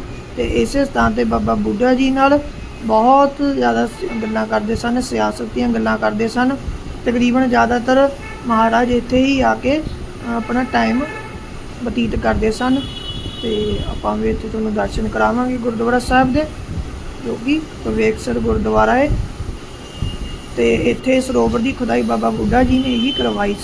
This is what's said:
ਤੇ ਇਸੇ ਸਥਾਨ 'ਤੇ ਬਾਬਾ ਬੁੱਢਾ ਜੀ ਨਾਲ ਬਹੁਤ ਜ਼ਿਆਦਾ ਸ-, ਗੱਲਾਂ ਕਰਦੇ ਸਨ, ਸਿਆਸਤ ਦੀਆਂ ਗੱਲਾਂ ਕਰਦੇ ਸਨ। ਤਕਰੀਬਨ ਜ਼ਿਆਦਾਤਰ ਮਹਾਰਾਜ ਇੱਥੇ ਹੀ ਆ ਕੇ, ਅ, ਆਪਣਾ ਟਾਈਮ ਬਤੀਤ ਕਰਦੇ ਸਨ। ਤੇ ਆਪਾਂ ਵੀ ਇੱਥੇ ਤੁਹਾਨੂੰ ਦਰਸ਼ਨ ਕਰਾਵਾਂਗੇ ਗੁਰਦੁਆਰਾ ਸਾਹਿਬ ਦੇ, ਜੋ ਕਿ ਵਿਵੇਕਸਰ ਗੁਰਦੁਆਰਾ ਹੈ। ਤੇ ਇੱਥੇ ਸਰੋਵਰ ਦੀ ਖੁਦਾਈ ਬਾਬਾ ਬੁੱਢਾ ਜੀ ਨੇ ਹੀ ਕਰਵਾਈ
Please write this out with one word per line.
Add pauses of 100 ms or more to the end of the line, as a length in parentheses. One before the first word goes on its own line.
(380)
ਤੇ
ਇਸੇ
ਸਥਾਨ
'ਤੇ
ਬਾਬਾ
ਬੁੱਢਾ
ਜੀ
ਨਾਲ (440)
ਬਹੁਤ (240)
ਜ਼ਿਆਦਾ
ਸ-,
ਗੱਲਾਂ
ਕਰਦੇ
ਸਨ,
ਸਿਆਸਤ
ਦੀਆਂ
ਗੱਲਾਂ
ਕਰਦੇ
ਸਨ। (500)
ਤਕਰੀਬਨ
ਜ਼ਿਆਦਾਤਰ (380)
ਮਹਾਰਾਜ
ਇੱਥੇ
ਹੀ
ਆ
ਕੇ,
ਅ,
ਆਪਣਾ
ਟਾਈਮ (840)
ਬਤੀਤ
ਕਰਦੇ
ਸਨ। (600)
ਤੇ
ਆਪਾਂ
ਵੀ
ਇੱਥੇ
ਤੁਹਾਨੂੰ
ਦਰਸ਼ਨ
ਕਰਾਵਾਂਗੇ
ਗੁਰਦੁਆਰਾ
ਸਾਹਿਬ
ਦੇ, (840)
ਜੋ
ਕਿ (260)
ਵਿਵੇਕਸਰ
ਗੁਰਦੁਆਰਾ
ਹੈ। (1500)
ਤੇ
ਇੱਥੇ
ਸਰੋਵਰ
ਦੀ
ਖੁਦਾਈ
ਬਾਬਾ
ਬੁੱਢਾ
ਜੀ
ਨੇ
ਹੀ
ਕਰਵਾਈ